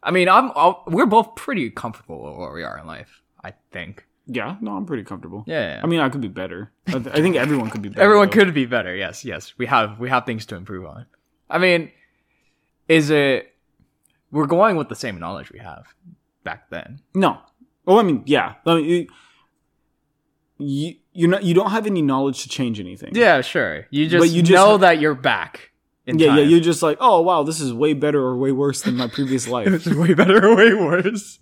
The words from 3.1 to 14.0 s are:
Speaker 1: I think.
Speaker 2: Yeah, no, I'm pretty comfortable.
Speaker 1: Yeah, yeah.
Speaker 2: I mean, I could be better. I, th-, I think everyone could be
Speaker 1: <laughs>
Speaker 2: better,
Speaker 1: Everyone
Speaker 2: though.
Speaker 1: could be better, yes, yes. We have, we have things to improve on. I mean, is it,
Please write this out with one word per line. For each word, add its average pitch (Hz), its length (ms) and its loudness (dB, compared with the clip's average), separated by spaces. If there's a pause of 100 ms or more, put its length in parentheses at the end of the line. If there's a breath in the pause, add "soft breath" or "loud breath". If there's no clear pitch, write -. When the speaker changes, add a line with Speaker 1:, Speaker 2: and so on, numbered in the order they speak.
Speaker 1:
I 92 80 -16 (180)
think. 90 360 -16 (200)
Speaker 2:
Yeah, 123 340 -8
no, 214 160 -10
I'm 190 100 -8
pretty 127 180 -8
comfortable. 98 420 -16
Speaker 1:
Yeah, 110 300 -6
yeah. - 80 -14
Speaker 2:
I - 20 -4
mean, 165 140 -2
I 135 80 0
could 135 120 -8
be 117 80 -8
better. 92 440 -12 (160)
I, 180 40 -6
th-, 127 220 -6
I 151 60 0
think 170 160 0
everyone 127 340 -2
could 107 120 -10
be 101 60 -12
Speaker 1:
<laughs> - 20 -12
Speaker 2:
better, 101 120 0
Speaker 1:
Everyone 208 260 6
Speaker 2:
though. 196 40 -4
Speaker 1:
could 196 220 4
be 135 120 -2
better, 107 300 -4
yes, 92 280 -8
yes. 87 320 -14
We 123 100 -6
have, 110 340 0
we 123 80 -8
have 127 180 -2
things 110 200 -8
to 104 100 -14
improve 92 280 -14
on. 82 220 -20 (420)
I 160 100 -4
mean, 175 340 0 (960)
is 156 220 4
it, 139 440 0 (760)